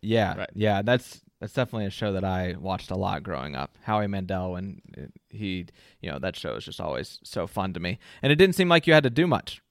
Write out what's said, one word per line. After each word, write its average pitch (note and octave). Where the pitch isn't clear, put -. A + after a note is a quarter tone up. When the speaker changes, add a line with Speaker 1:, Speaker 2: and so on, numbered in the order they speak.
Speaker 1:
Yeah, G#2
Speaker 2:
Right. F#2+
Speaker 1:
yeah. G#2
That's, B2
that's G#2
definitely A#2
a G2
show G#2
that F#2+
I F#2
watched F#2
a F#2
lot F#2+
growing C#2+
up. C#2
Howie G#2+
Mandel, F#2+
when F#2
he, F#2+
you E2
know, C#2+
that F2
show C2
is G1+
just -
always C#2+
so E2+
fun F#2+
to F2
me. F2
And C3+
it D3+
didn't F#3
seem F#3
like E3+
you E3
had D3+
to B2+
do D3
much. -